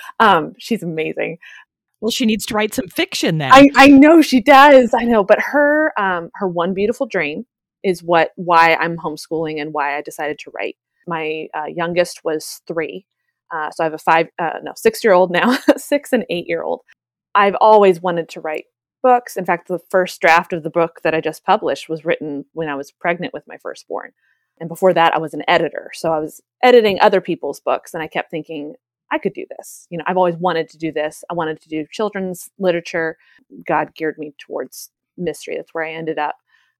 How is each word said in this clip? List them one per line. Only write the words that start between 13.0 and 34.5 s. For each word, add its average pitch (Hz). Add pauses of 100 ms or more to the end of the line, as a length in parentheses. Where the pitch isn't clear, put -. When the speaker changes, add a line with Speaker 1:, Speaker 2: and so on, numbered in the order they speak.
Speaker 1:
Uh, 156
so 170
I -
have 156
a 156
five, 165 (100)
uh, 165
no, -
six-year-old 185
now, 185 (100)
<laughs> 277
six 285
and 220
eight-year-old. 165 (520)
I've 202
always 202
wanted 170
to 165
write 156 (360)
books. 247
In 185
fact, 175
the 175 (100)
first 185
draft 170
of 165
the 160
book 165
that 160
I 160
just 156
published 185
was 160
written 151
when 160
I 147
was 139
pregnant 175
with -
my -
firstborn. - (480)
And 165
before 175
that, 165
I 156
was 156
an 151
editor. 165
So 165
I 156
was 156 (200)
editing 226
other 196
people's 143
books. -
And 165
I 156
kept -
thinking, 156 (380)
"I 311
could 196
do - (100)
this." -
You 170
know, 151
I've 185
always 180
wanted 165
to 156
do 160
this. 151
I 175
wanted 156
to -
do 156
children's 196
literature. 170 (480)
God 156
geared 156
me 151
towards - (260)